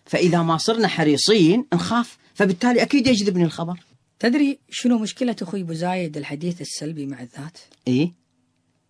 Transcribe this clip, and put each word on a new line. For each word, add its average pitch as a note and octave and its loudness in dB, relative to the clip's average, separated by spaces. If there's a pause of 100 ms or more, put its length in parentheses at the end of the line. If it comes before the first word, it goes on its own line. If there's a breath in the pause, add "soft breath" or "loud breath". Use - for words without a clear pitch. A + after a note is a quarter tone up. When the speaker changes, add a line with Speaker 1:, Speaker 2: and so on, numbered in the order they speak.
Speaker 1:
فإذا F3 2
ما E3 2
صرنا A3 0
حريصين E3+ 4
نخاف، A3+ -2 (160 soft breath)
فبالتالي G#3 2
أكيد B3 2
يجذبني G3+ 2
الخبر. E3+ -4 (400)
Speaker 2:
تدري C#4 0 (100)
شنو A#3+ 0
مشكلة، A3 -4
أخوي G3 -6
أبو E3 -8
زايد، E3+ -4
الحديث D3+ -8
السلبي D3 -10
مع C3+ -10
الذات؟ C#3 -16 (300)
Speaker 1:
إيه؟ C#3+ 0 (720)